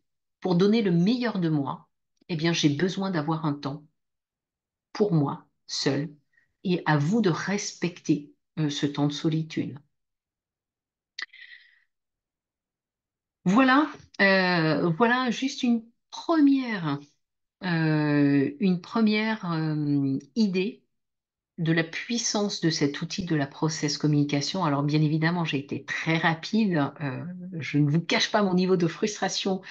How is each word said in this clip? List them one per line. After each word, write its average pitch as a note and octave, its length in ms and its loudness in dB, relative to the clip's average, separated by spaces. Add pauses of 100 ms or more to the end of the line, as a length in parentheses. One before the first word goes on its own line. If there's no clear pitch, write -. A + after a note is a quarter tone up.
(380)
pour F#3 160 0
donner G3+ 280 4
le G3 100 2
meilleur G#3 480 0
de E3+ 80 0
moi, D3 400 -2 (400)
eh F3 80 -4
bien, E3 160 0
j'ai D#3+ 160 2
besoin F#3 420 -2
d'avoir D#3+ 360 -2
un C#3+ 80 0
temps - 300 -8 (1080)
pour G3+ 200 0
moi, D3 320 0 (220)
seule, C#3+ 480 -4 (480)
et F3+ 240 -2
à D3+ 120 2
vous F3 220 0
de G3 100 2
respecter, E3+ 1000 -4 (260)
euh, D3+ 120 0
ce C#3+ 160 -4
temps C#3+ 200 0
de C#3+ 60 -2
solitude. D#3+ 640 -4 (3750)
Voilà, C4 460 4 (300)
euh, F3+ 720 4
voilà A#3+ 400 2
juste C4 320 -4
une A#3 200 2 (280)
première, B3+ 880 2 (640)
euh, D3+ 880 2 (100)
une F#3 220 2
première, G#3+ 680 0
euh, D3 680 0 (160)
idée G3 500 0 (720)
de E3 160 0
la E3 120 2
puissance G#3 760 -4
de E3 80 0
cet D3 320 -2
outil F3 240 -6
de E3+ 120 -2
la C#3 100 0
process D#3 500 -4
communication. D3 680 0
Alors, C#3+ 180 0
bien D3 180 2
évidemment, D#3+ 440 0
j'ai D3+ 140 -2
été - 260 -8
très - 340 -2
rapide, E3 840 0
euh, C3 240 -6 (340)
je D3 200 -4
ne D3 120 4
vous D#3+ 100 2
cache A3 300 -2
pas G#3+ 120 2
mon F#3 120 0
niveau F#3 220 2
de F3 100 2
frustration, F#3+ 840 -4